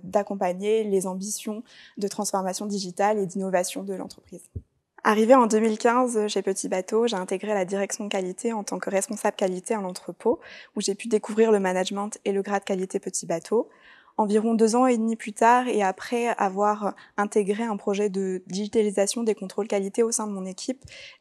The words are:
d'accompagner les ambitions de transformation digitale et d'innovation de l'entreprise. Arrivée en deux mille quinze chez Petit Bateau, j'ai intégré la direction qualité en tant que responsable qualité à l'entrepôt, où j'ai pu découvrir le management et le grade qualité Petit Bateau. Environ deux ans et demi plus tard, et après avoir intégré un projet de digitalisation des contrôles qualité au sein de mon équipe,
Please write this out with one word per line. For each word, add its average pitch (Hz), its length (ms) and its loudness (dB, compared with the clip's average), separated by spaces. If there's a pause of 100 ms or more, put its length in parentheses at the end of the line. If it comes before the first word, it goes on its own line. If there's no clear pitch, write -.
d'accompagner 202 800 0
les 196 240 0
ambitions 208 560 -8 (340)
de 202 100 -2
transformation 196 600 -4
digitale 202 500 0
et 196 80 0
d'innovation 185 560 -2
de 196 140 -8
l'entreprise. - 480 -14 (640)
Arrivée 220 280 6
en 247 140 10
deux 214 120 4
mille 220 180 2
quinze 233 500 2
chez 208 140 -2
Petit 190 260 -2
Bateau, 202 400 0
j'ai 226 80 -2
intégré 190 380 -4
la 196 100 0
direction 196 460 -4
qualité 190 420 -2
en 214 140 -4
tant 185 140 -6
que - 100 -6
responsable 202 480 -2
qualité 185 360 -2
à 214 60 -2
l'entrepôt, 190 600 -4 (340)
où 214 60 -4
j'ai 196 120 -2
pu 214 140 -10
découvrir 220 460 2
le 202 80 4
management 190 640 -2
et 202 80 0
le 196 80 0
grade 202 240 -4
qualité 190 340 -2
Petit - 260 -8
Bateau. 185 440 -2 (480)
Environ 220 380 2
deux 220 200 4
ans 254 120 6
et 247 100 4
demi 226 180 0
plus - 160 -8
tard, 247 380 4
et 214 120 2
après 233 460 -2 (100)
avoir 208 580 0 (200)
intégré 208 480 0
un 220 140 -4
projet 208 320 -2
de 190 380 -4
digitalisation 208 760 0
des 214 120 0
contrôles 202 340 -6
qualité 202 340 0
au 226 80 0
sein 220 160 -4
de 208 60 -6
mon 190 120 -6
équipe, 190 380 -8 (380)